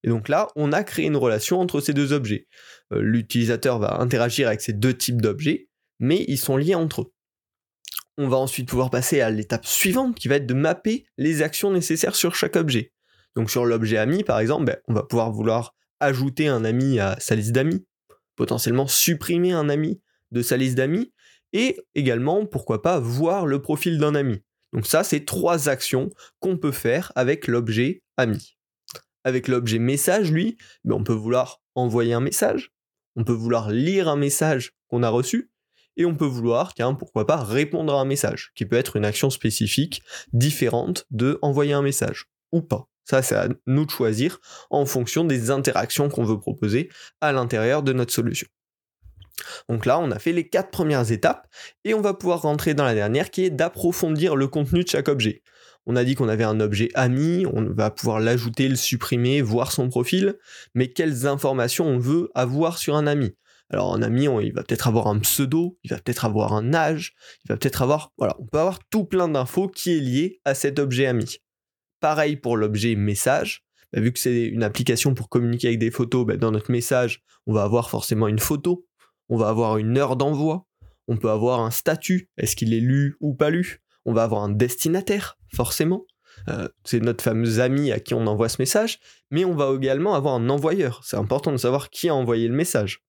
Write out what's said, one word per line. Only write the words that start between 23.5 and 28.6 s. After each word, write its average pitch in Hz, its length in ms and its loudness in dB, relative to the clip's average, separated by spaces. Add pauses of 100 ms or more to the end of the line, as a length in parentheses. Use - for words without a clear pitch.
profil 156 360 -2
d'un 147 160 2
ami. 131 280 -2 (320)
Donc 110 120 -2
ça, 165 160 4
c'est 147 220 -2
trois 151 460 0
actions 139 400 -2 (300)
qu'on 185 180 -2
peut 143 140 -2
faire 135 440 -2
avec 131 300 0
l'objet 120 560 0 (160)
ami. 113 400 -2 (680)